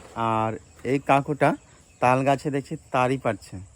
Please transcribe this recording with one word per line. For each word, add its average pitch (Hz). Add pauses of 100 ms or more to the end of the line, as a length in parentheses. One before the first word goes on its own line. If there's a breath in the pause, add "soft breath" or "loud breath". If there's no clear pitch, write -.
(300)
আর 110 (420)
এই 143 (100)
কাকুটা 139 (520 soft breath)
তাল 127 (100)
গাছে 139
দেখছি 139 (200)
তারই 127
পারছে। 107 (220)